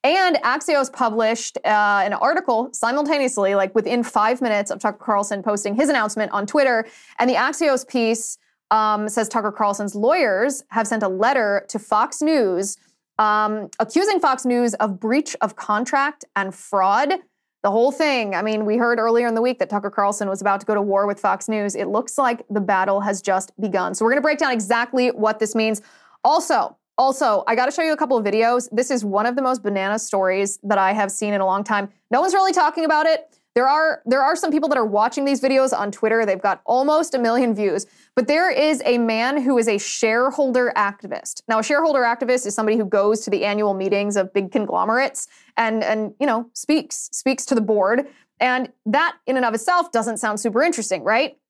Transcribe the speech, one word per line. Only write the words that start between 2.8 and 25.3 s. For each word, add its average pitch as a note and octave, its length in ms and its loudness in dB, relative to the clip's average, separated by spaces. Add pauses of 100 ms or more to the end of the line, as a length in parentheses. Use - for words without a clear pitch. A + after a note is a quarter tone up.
like, G3 180 0
within A#3 300 0
five A3+ 400 0
minutes G#3 300 0
of G3 80 -8
Tucker G#3 180 -4
Carlson G3+ 460 -2
posting G#3 320 -2
his C#4+ 140 2
announcement A3 420 -2
on G3+ 120 -2
Twitter. A#3+ 440 0 (320)
And B3 100 2
the B3+ 40 0
Axios C4 520 0
piece, A3+ 520 -2 (340)
um, G#3+ 360 0
says G#3+ 200 -2
Tucker G#3+ 240 -4
Carlson's G3+ 420 -2
lawyers A#3+ 760 0
have A3 180 -2
sent A3 160 -2
a F#3+ 40 0
letter G#3 600 0
to A3+ 100 -8
Fox - 420 -2
News, G3+ 560 0 (400)
um, G#3+ 600 0
accusing F4 400 0
Fox C4 260 0
News A#3+ 300 0
of G3+ 240 -2
breach B3+ 420 -2
of - 140 -2
contract C4+ 680 -2 (100)
and F#3+ 180 -4
fraud. C4+ 640 0 (480)
The G3+ 80 2
whole A#3 220 2
thing. C4 420 0
I F3+ 80 -2
mean, G#3+ 240 -2
we G#3+ 100 0
heard A#3+ 220 2
earlier A#3 300 2
in A3+ 80 -2
the A3+ 40 0
week G#3 200 0
that F3+ 100 -2
Tucker G3+ 180 -2
Carlson G3+ 400 -2
was G3 120 -4
about G3 180 0
to G3+ 80 -8
go G#3+ 80 0
to G3+ 80 0
war G3+ 240 2
with G3+ 140 -2
Fox G3 280 -2
News. G#3 280 -2
It G3+ 100 -4
looks G3+ 320 -4
like A#3+ 320 0
the G#3 100 -2
battle G3 420 0
has G3+ 200 -4
just F#3+ 380 -2
begun. F#3 340 -2
So A3 100 -2
we're A#3 60 4
gonna C#4+ 100 2
break D4 180 0
down D4+ 120 0
exactly A#3+ 640 0
what G#3+ 260 0